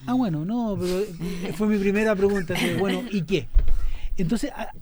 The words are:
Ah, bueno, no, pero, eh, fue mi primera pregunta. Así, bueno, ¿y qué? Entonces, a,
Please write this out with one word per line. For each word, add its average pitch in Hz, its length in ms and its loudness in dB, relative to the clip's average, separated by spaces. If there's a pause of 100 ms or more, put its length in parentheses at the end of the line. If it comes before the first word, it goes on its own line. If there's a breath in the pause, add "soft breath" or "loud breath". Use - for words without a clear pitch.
Ah, 240 80 -2
bueno, 180 300 0
no, 220 360 -4
pero, 180 200 -2
eh, 180 540 -8
fue 214 140 -2
mi 214 100 2
primera 202 380 2
pregunta. 190 380 0
Así, 175 240 0
bueno, 190 320 0
¿y 202 120 -2
qué? 160 260 -2 (680 loud breath)
Entonces, 208 380 0
a, 226 140 -8 (140)